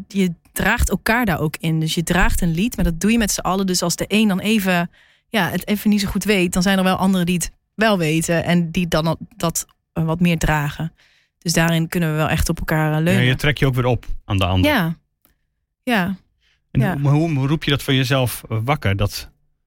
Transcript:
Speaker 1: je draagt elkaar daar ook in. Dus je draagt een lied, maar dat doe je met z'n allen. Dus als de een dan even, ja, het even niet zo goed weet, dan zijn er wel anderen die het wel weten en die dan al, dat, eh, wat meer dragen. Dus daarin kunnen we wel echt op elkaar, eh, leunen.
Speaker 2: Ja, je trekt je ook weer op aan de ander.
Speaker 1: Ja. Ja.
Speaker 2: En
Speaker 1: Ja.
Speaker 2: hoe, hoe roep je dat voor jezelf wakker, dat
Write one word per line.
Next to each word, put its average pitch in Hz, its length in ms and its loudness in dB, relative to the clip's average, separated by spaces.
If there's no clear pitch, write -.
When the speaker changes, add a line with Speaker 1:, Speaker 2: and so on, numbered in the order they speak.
Speaker 1:
je 185 260 0
draagt - 380 0
elkaar 226 360 0
daar 175 140 0
ook 151 200 -4
in. 160 200 -2
Dus 160 160 -2
je 170 80 0
draagt 180 380 2
een 175 120 0
lied, 208 220 -2
maar 180 100 0
dat 165 140 -2
doe 202 120 2
je 233 60 2
met 208 140 0
z'n - 80 -4
allen. 190 280 -2
Dus 180 140 -2
als 175 140 -2
de 170 120 -6
een 214 200 2
dan 190 120 0
even, 185 500 0
ja, 180 220 0
het - 180 -4
even 208 220 0
niet 202 120 4
zo 196 60 -4
goed 190 160 -4
weet, 190 300 2
dan 190 80 0
zijn 190 160 2
er 185 60 2
wel 185 120 2
anderen 185 300 2
die 180 100 0
het - 160 -4
wel 214 240 2
weten 160 460 0
en 170 280 0
die 175 160 -2
dan 165 200 0
al, 160 100 -2
dat, - 300 -4
eh, 165 120 -2
wat 160 140 -2
meer 175 180 2
dragen. 151 560 -2
Dus 170 160 -4
daarin 165 340 2
kunnen 170 240 -2
we 151 40 -2
wel 156 140 0
echt - 200 0
op 165 100 -2
elkaar, 156 380 0
eh, 160 60 0
leunen. 185 200 2
Speaker 2:
Ja, 127 60 2
je 127 60 2
trekt 147 240 -2
je 143 60 2
ook 131 100 2
weer 123 100 0
op 123 200 0
aan 104 120 -2
de 95 80 2
ander. 92 260 2
Speaker 1:
Ja. 170 260 0
Ja. 196 320 0
Speaker 2:
En - 100 -2
Speaker 1:
Ja. 185 180 0
Speaker 2:
hoe, 147 300 2
hoe 139 180 0
roep 156 160 -2
je - 80 -4
dat 135 120 -2
voor 139 100 0
jezelf 131 540 0
wakker, 110 480 -2
dat - 340 -4